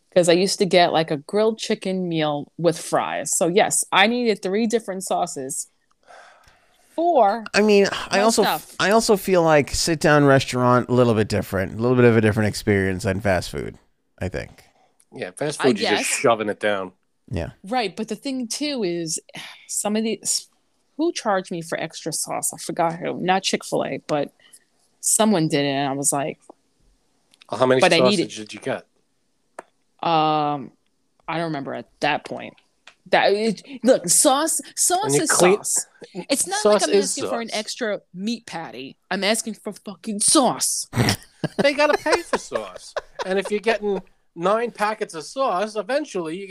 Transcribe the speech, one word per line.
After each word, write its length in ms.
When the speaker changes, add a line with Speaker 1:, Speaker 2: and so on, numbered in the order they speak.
Speaker 1:
'Cause 140
I 40
used 260
to 80
get, 260
like, 200
a 60
grilled 400
chicken 500
meal 500
with 200
fries. 580
So, 100
yes, 460
I 160
needed 340
three 240
different 380
sauces 640
for 480
Speaker 2:
I 80
mean, 300
I 260
Speaker 1:
my 60
Speaker 2:
also, 180
Speaker 1:
stuff. 380
Speaker 2:
I 100
also 260
feel 260
like 300
sit-down 520
restaurant, 640
a 40
little 220
bit 140
different, 460
a 20
little 200
bit 80
of 120
a 40
different 280
experience 560
than 160
fast 300
food, 280
I 100
think. 360
Speaker 3:
Yeah, 180
fast 300
Speaker 1:
I 80
Speaker 3:
food, 120
you're 100
just 200
Speaker 1:
guess. 80
Speaker 3:
shoving 300
it 120
down. 320
Speaker 2:
Yeah. 200
Speaker 1:
Right, 320
but 140
the 80
thing, 320
too, 340
is 380
<sighs> 240
some 280
of 60
these, 460
who 160
charged 400
me 100
for 180
extra 320
sauce? 400
I 60
forgot 400
who. 220
Not 240
Chick-fil-A, 640
but 240
someone 460
did 180
it, 40
and 200
I 40
was 200
like, 260
Speaker 3:
Well, 100
how 60
many 140
Speaker 1:
But 120
I 60
Speaker 3:
sausage 200
Speaker 1:
needed 180
Speaker 3:
did 180
you 60
get? 260
Speaker 1:
Um, 720
I 80
don't 80
remember 300
at 120
that 240
point. 300
That 220
it, 300
look, 260
sauce, 520
sauce 280
Speaker 3:
When 100
you 80
Speaker 1:
is 80
Speaker 3:
clean 260
Speaker 1:
sauce. 300
It's 320
not 140
Speaker 3:
Sauce 220
Speaker 1:
like 80
I'm 40
Speaker 3:
is 160
Speaker 1:
asking 180
for 120
an 80
Speaker 3:
sauce. 100
Speaker 1:
extra 420
meat 320
patty. 500
I'm 140
asking 300
for 180
fucking 480
sauce. 720
<laughs> 240
Speaker 3:
They 160
gotta 240
pay 260
for 140
sauce, 580
and 140
if 120
you're 100
getting 420
nine 340
packets 440
of 100
sauce, 500
eventually 640
you're 120